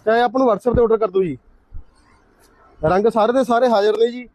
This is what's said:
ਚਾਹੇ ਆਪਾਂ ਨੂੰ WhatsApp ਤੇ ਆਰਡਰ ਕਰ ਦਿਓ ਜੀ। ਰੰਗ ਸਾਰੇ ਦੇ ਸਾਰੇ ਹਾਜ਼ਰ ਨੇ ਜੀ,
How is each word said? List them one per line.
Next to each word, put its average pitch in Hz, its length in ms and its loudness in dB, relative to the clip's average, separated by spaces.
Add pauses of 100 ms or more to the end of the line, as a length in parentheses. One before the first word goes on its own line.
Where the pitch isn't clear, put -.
ਚਾਹੇ 226 160 2
ਆਪਾਂ 247 200 0
ਨੂੰ 262 80 2
WhatsApp 220 280 -2
ਤੇ 240 60 2
ਆਰਡਰ 220 140 2
ਕਰ 208 140 -2
ਦਿਓ 190 120 -2
ਜੀ। 151 160 -4 (1500)
ਰੰਗ 185 220 0
ਸਾਰੇ 220 260 0
ਦੇ 262 120 0
ਸਾਰੇ 233 240 0
ਹਾਜ਼ਰ 214 300 0
ਨੇ 233 120 2
ਜੀ, 247 240 -14